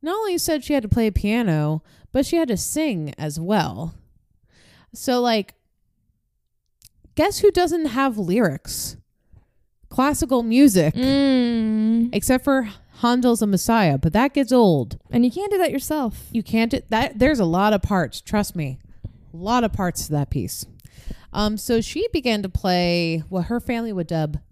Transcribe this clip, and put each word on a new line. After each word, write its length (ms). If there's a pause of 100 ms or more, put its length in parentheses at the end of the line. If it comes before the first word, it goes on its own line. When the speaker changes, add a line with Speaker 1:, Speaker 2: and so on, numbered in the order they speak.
Speaker 1:
not 140
only 220
said 280
she 80
had 100
to 60
play 220
piano, 680 (300)
but 140
she 100
had 140
to 80
sing 600
as 220
well. 540 (1000)
So, 280
like, 320 (1600)
guess 240
who 120
doesn't 360
have 300
lyrics? 800 (920)
Classical 540
music. 520
Speaker 2:
Mm. 1200
Speaker 1:
Except 300
for 240 (320)
Handel's 400
The 60
Messiah, 500
but 160
that 200
gets 200
old. 440 (140)
Speaker 2:
And 140
you 60
can't 200
do 60
that 140
yourself. 600
Speaker 1:
You 120
can't 280
do 80 (100)
that. 300
There's 220
a 40
lot 280
of 80
parts, 400
trust 340
me. 240 (540)
A 40
lot 280
of 80
parts 340
to 60
that 160
piece. 360 (680)
Um, 240
so 240
she 320
began 300
to 60
play 800
what 200
her 120
family 320
would 160
dub 300 (140)